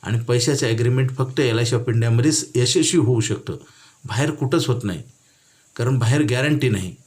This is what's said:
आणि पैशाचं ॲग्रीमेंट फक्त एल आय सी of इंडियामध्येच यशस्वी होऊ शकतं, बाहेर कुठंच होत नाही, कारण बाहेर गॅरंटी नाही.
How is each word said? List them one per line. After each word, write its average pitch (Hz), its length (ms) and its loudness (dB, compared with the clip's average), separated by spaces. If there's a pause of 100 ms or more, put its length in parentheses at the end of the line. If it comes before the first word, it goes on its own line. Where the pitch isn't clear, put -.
आणि 113 160 -2
पैशाचं 123 480 0
ॲग्रीमेंट 120 500 0
फक्त 131 220 -4
एल 117 200 2
आय 120 60 0
सी 120 100 -2
of 117 120 0
इंडियामध्येच 117 680 2
यशस्वी 156 440 2
होऊ 120 200 2
शकतं, - 380 -4 (480)
बाहेर 143 260 -2
कुठंच 151 360 -2
होत 120 160 -2
नाही, 90 180 -6 (760)
कारण 120 240 0
बाहेर 131 220 2
गॅरंटी 135 480 0
नाही. 92 260 -4 (120)